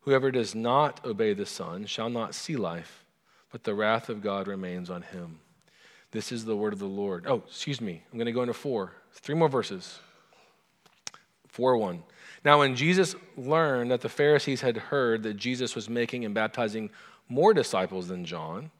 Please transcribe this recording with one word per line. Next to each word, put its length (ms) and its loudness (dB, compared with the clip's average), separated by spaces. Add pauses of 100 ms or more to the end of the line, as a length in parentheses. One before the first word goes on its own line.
Whoever 300 4
does 240 0
not 480 2
obey 300 0
the 140 -2
Son 400 -8
shall 240 -6
not 240 -4
see 220 -6
life, 480 -6 (480)
but 100 -14
the 120 -2
wrath 340 0
of 120 -6
God 280 -2
remains 420 -6
on 120 -8
him." 360 -14 (720)
This 220 -6
is 120 -8
the 120 -2
word 160 0
of 80 -8
the 60 -6
Lord. 400 -4
Oh, 200 0
excuse 340 -8
me. 220 -8 (100)
I'm 60 -10
gonna 140 -2
go 100 0
into 100 -2
four. 400 -4 (200)
Three 240 -6
more 120 6
verses. 520 -4 (1500)
Four 320 4
one. 240 -2 (420)
Now, 140 8
when 180 4
Jesus 380 4 (220)
learned 560 2
that 100 0
the 80 -4
Pharisees 500 4
had 160 2
heard 460 0
that 120 -4
Jesus 420 -4
was 120 -8
making 360 -2
and 100 -4
baptizing 560 -2 (380)
more 260 6
disciples 540 0
than 180 -8
John 540 -10